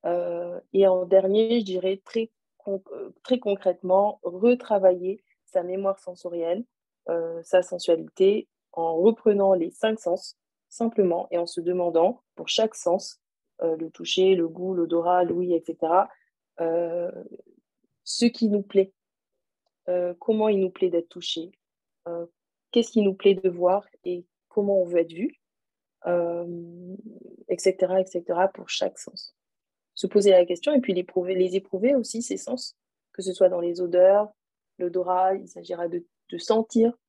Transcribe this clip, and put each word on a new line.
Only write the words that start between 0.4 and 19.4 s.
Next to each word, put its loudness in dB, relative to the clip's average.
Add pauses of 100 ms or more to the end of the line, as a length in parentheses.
et 6
en 2
dernier, 4
je -4
dirais -4
très -4 (260)
con-, -8 (100)
euh, -12 (120)
très 0
concrètement, 0
retravailler 2 (220)
sa -4
mémoire -4
sensorielle, -6 (460)
euh, -6
sa 2
sensualité, 0 (240)
en -2
reprenant 4
les 0
cinq -2
sens, -6 (320)
simplement, -2
et -4
en -2
se -8
demandant, 0 (120)
pour -14
chaque 0
sens, -4 (420)
euh, -2
le -10
toucher, 2
le 0
goût, -8
l'odorat, 0
l'ouïe, -2
et 0
cetera, 0 (520)
euh, -4 (920)
ce -4
qui 0
nous 0
plaît, 0 (920)